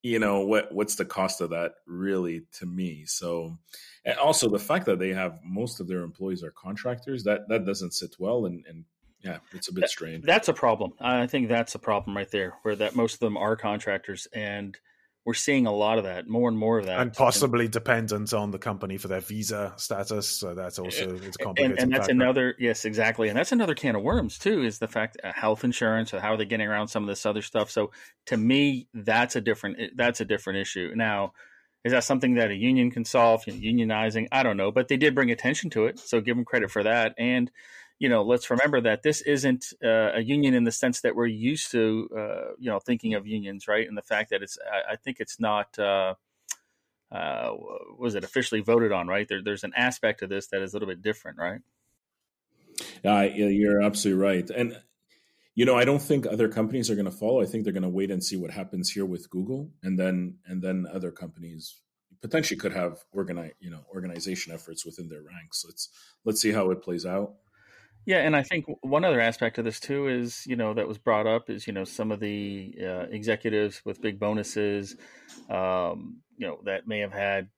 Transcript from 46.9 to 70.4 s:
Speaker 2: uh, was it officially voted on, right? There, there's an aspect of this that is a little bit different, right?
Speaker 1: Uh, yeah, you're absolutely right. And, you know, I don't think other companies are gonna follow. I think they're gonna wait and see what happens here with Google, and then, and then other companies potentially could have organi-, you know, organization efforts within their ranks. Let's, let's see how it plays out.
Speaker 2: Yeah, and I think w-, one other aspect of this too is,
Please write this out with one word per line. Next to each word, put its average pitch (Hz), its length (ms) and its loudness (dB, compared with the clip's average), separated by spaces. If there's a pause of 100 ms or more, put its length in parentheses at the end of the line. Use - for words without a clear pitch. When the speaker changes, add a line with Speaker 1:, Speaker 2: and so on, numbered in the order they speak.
Speaker 2:
uh, 64 400 -4 (440)
was 120 200 -2
it 92 80 -4
officially 113 380 -2
voted 117 280 4
on, 90 160 0
right? 101 220 0
There, 95 140 -4
there's 104 200 -4
an - 140 -8
aspect 120 460 0
of 95 60 -6
this 98 200 -6
that 98 120 -2
is 95 120 -6
a 101 40 -8
little 104 120 -4
bit 92 140 -10
different, 80 360 -6
right? 90 220 -4 (1400)
Speaker 1:
Uh, 101 280 6
yeah, 104 140 2
you're 101 340 4
absolutely 104 400 2
right. 92 300 2
And, 117 260 -2 (760)
you 120 100 4
know, 127 120 6
I 123 80 6
don't 143 180 4
think 139 240 2
other 110 220 2
companies 113 420 0
are 104 60 2
gonna 95 160 -2
follow. 120 280 2
I 95 60 2
think 110 160 -4
they're 101 100 -2
gonna 92 160 -2
wait 95 220 -2
and 92 140 -4
see 101 120 -4
what 87 140 -6
happens 92 400 -6
here 98 160 -4
with 90 240 -8
Google, 131 400 -6 (140)
and 95 120 0
then, 92 500 0
and 92 140 -6
then 92 320 -2
other 90 200 -6
companies 82 680 -16 (400)
potentially 107 380 -2
could 92 140 -4
have 87 320 -4 (100)
organi-, 87 460 -6
you 90 100 -14
know, 78 140 -18 (100)
organization 90 580 -8
efforts 82 320 -12
within 82 240 -14
their 76 140 -16
ranks. 82 420 -12
Let's, - 260 -12 (340)
let's 107 160 0
see 107 100 2
how 98 220 2
it 90 100 -2
plays 87 240 -6
out. 98 280 -2 (720)
Speaker 2:
Yeah, 190 120 4
and 151 180 4
I 139 60 4
think 165 240 -4
w-, 151 160 -12
one 143 220 2
other 143 160 4
aspect 113 360 0
of 117 80 -2
this 113 160 -4
too 139 280 -2
is, 123 380 -4